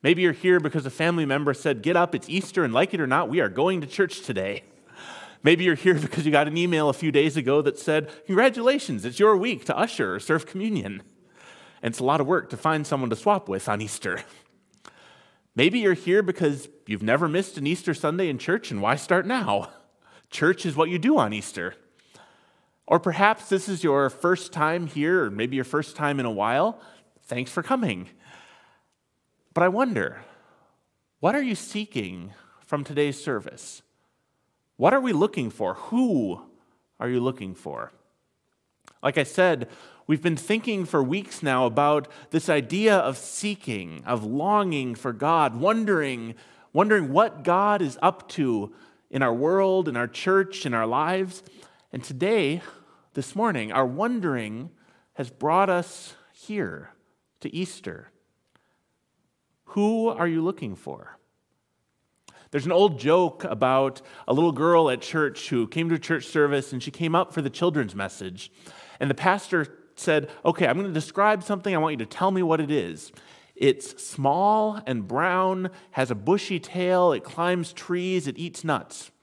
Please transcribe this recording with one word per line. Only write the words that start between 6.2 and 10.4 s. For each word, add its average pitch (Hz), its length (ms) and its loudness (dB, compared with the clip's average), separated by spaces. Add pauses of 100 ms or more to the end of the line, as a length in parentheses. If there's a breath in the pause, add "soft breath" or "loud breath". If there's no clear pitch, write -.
you 156 40 4
got 147 160 6
an 156 120 -2
email 165 320 2
a - 20 2
few 156 180 -2
days 147 280 4
ago 139 240 2
that 139 160 0
said, 151 340 0 (140)
"Congratulations, 233 800 2
it's 127 120 -8
your 214 160 8
week 196 300 -2
to 135 100 -2
usher 117 420 -2
or 107 40 -6
serve 156 240 0